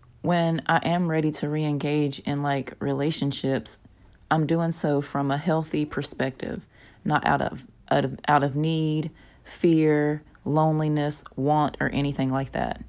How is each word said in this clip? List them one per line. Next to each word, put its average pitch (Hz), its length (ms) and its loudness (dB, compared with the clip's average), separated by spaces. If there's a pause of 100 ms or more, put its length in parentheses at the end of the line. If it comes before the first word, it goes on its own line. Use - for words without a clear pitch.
(220)
when 165 440 2
I 165 120 4
am 175 300 0
ready 156 240 2
to 151 160 -2
re-engage 147 720 0
in, 143 220 -2
like, 139 380 -2
relationships, 139 960 -2 (520)
I'm 160 140 2
doing 165 260 0
so 147 300 0
from 143 300 -2
a 143 80 0
healthy 156 460 -2
perspective, - 800 -6 (380)
not 147 200 0
out 143 160 2
of, - 240 -6 (260)
out 143 140 2
of, 135 220 -6
out 147 160 4
of 139 140 0
need, 156 540 0 (340)
fear, 151 760 2 (220)
loneliness, 151 800 2 (120)
want, 147 440 2
or 139 100 -2
anything 139 400 -2
like 131 220 -2
that. - 360 -4